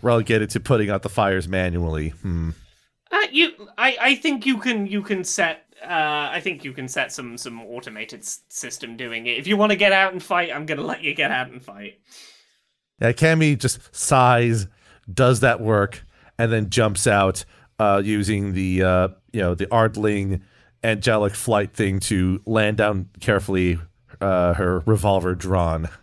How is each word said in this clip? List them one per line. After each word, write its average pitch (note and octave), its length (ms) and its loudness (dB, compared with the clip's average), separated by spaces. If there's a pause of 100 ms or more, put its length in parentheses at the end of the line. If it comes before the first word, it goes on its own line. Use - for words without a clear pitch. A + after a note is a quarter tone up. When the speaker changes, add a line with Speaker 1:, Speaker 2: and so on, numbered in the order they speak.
Speaker 1:
relegated A2 480 2
to A2+ 100 -2
putting G#2+ 300 2
out G2 120 -2
the G2+ 60 -4
fires G2 400 0
manually? E2+ 600 -2
Hmm. E2 400 -6 (640)
Speaker 2:
Uh, G4+ 80 0 (100)
you, D#4 220 2 (260)
I, B3 220 2
I C4 160 2
think C4+ 280 -4
you C4 140 0
can, A3 280 -2
you G3 160 -4
can F#3+ 220 -4
set, E3 400 -2 (180)
uh, D3+ 500 -2
I E3+ 100 -6
think E3+ 220 -8
you C#3 80 -10
can C3 160 -10
set C3 240 -4
some, A#2+ 260 -12
some A#2 240 -12
automated A2+ 580 -14
s-, - 280 -12
system A#2 480 -12
doing A#2 300 -8
it. A#2+ 120 -2
If C#3+ 80 -8
you G#3 100 2
wanna G#3 200 2
get G3 160 4
out F#3+ 200 2
and F#3 100 -10
fight, F3 300 -2
I'm D3 140 -8
gonna D3+ 160 -6
let D#3+ 220 -8
you C#3+ 100 -4
get C#3+ 160 -2
out B2+ 200 -4
and B2 120 -20
fight. G2+ 380 -18 (1000)
Speaker 1:
Yeah, A#2 120 2
Cammy D#3+ 440 4
just - 380 -4
sighs, A#2+ 720 4 (460)
does B2 280 4
that A#2+ 200 4
work, G#2+ 420 2 (360)
and A#2 120 2
then G#2+ 200 0
jumps G#2+ 360 2
out, G2 380 4 (340)
uh, G2+ 260 4
using G2+ 500 0
the, F#2 280 0
uh, F#2 260 4 (240)
you A2+ 80 -4
know, F2+ 140 0
the F#2 160 -4
Ardling G#2+ 720 0 (400)
angelic G#2+ 520 0
flight G#2 400 0
thing G2 260 0
to F#2 440 0
land G#2+ 340 0
down G#2 300 0 (120)
carefully, F#2 580 0 (420)
uh, F2+ 340 2
her F2+ 300 0
revolver G2 520 2
drawn. E2+ 520 -2 (140)